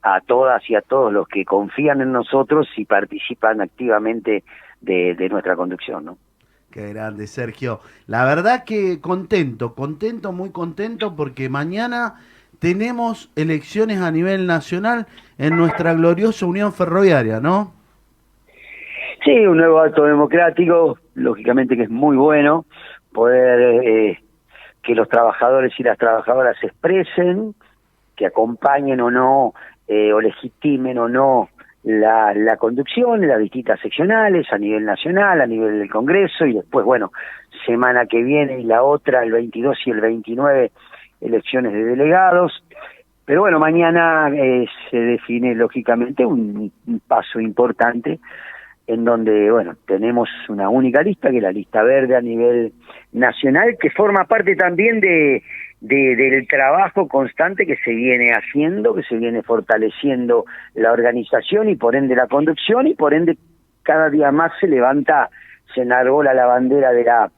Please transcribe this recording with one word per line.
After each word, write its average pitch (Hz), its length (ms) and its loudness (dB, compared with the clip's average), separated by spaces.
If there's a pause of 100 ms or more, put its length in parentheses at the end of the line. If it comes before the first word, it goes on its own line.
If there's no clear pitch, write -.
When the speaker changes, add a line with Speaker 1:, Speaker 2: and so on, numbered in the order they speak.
Speaker 1:
a 95 180 2
todas 123 480 0
y 110 60 -2
a 104 60 2
todos 127 320 0
los 98 160 -2
que 98 160 -6
confían 135 560 -2
en 131 100 -2
nosotros 135 560 0 (100)
y 107 80 -8
participan 107 760 -2
activamente 110 800 -4 (380)
de, 90 340 -2
de 92 140 -4
nuestra 92 260 -2
conducción, 90 500 -8
¿no? 90 140 -18 (540)
Speaker 2:
Qué 104 200 -14
grande, 107 360 -12
Sergio. 120 540 -10 (260)
La 117 160 0
verdad 185 400 0
que 190 360 -4
contento, 170 760 -4
contento, 185 560 -8
muy 185 180 -10
contento, 185 640 -8
porque 135 340 -8
mañana 214 680 -6 (420)
tenemos 226 800 -4
elecciones 175 640 -2
a 175 100 -2
nivel 180 380 -2
nacional 202 580 -4 (320)
en 156 180 0
nuestra 165 380 0
gloriosa 175 520 2
Unión 196 260 -2
Ferroviaria, 165 680 2
¿no? 185 360 -2 (1500)
Speaker 1:
Sí, 233 220 6
un 170 120 4
nuevo 165 200 6
acto 156 260 4
democrático, 160 920 2 (160)
lógicamente 123 640 0
que 117 80 0
es 107 60 -8
muy 139 260 2
bueno, 151 480 2 (480)
poder, 123 720 4
eh, 110 340 2 (640)
que 117 140 0
los 110 120 0
trabajadores 120 680 2
y 127 60 -8
las 113 120 2
trabajadoras 117 640 0
se 110 60 -6
expresen, 185 880 -2 (640)
que 104 100 -2
acompañen 131 760 -2
o 120 120 0
no, 131 420 0 (320)
eh, 107 260 2
o 107 80 2
legitimen 127 760 -4
o 117 100 0
no 127 420 2 (340)
la, 110 500 2
la 107 220 0
conducción 170 640 -2
de 170 80 2
las 120 100 2
distintas 107 400 -4
seccionales 190 760 0
a 104 60 -2
nivel 107 260 -2
nacional, 175 560 0
a 127 60 2
nivel 110 320 -2
del 101 100 -4
Congreso, 160 580 0
y 120 80 0
después, 107 300 -2
bueno, 110 280 0 (520)
semana 123 420 0
que 120 180 0
viene 139 340 0
y 123 60 -10
la 113 180 2
otra, 139 400 2
el 113 80 -2
veintidós 117 560 -2
y 135 40 -2
el 107 100 -2
veintinueve, 120 720 0 (480)
elecciones 113 520 -2
de 107 120 -2
delegados. 175 800 2 (600)
Pero 156 180 2
bueno, 175 180 2
mañana, 165 760 2
eh, 131 320 2 (240)
se 127 60 -4
define, 120 580 0
lógicamente, 117 720 0
un, 117 460 -2 (160)
un 117 180 -4
paso - 320 -2
importante 120 800 -2 (720)
en 117 160 -2
donde, 110 460 2
bueno, 95 260 0 (100)
tenemos 113 420 -2 (200)
una 101 200 -4
única 131 340 2
lista, 190 280 0
que 127 60 0
es 113 60 0
la 95 100 0
lista 107 320 -2
verde 131 320 2
a 123 40 4
nivel 117 520 0 (400)
nacional, 139 680 0
que - 100 0
forma 196 340 0
parte 196 320 0
también 180 420 0
de, 160 460 2 (360)
de, 131 360 0
del 131 320 0
trabajo 160 580 0
constante 170 580 -2
que 151 120 -4
se - 160 -4
viene 120 400 0
haciendo, 160 600 -2
que 180 120 -4
se 120 120 -6
viene 117 280 -4
fortaleciendo 117 1000 0 (280)
la 113 160 2
organización 120 800 0
y 185 80 0
por 120 180 0
ende 135 220 0
la 123 100 2
conducción, 160 600 0
y 359 60 0
por 151 200 0
ende 165 240 0 (460)
cada 156 260 2
día 143 220 2
más 165 180 0 (100)
se 196 60 0
levanta, 139 640 2 (420)
se 131 100 -4
enarbola 131 520 2
la 127 120 4
bandera 127 440 2
de 120 140 2
la 117 340 2